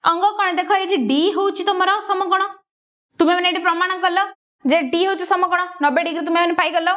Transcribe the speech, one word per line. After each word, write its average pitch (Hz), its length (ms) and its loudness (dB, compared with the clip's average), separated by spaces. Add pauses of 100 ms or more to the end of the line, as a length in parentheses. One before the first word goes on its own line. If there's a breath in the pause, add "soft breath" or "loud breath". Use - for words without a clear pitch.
ଅଙ୍ଗ 339 220 2 (120)
କ'ଣ? 392 100 0 (120)
ଦେଖ, 370 100 -4 (140)
ଏଠି 381 140 -2 (120)
ଡି 277 120 2 (140)
ହେଉଛି 381 300 -2
ତମର 370 240 2 (200)
ସମକୋଣ, 381 320 0 (800)
ତୁମେମାନେ 349 320 2
ଏଠି 339 100 -4
ପ୍ରମାଣ 349 300 0 (100)
କଲ 359 160 0 (480)
ଯେ 277 120 4 (140)
ଡି 339 140 0
ହେଉଛି 370 200 -2
ସମକୋଣ, 359 360 0 (220)
ନବେ 294 220 2
ଡିଗ୍ରୀ 339 200 -4
ତୁମେମାନେ 339 320 0
ପାଇଗଲ। 330 400 0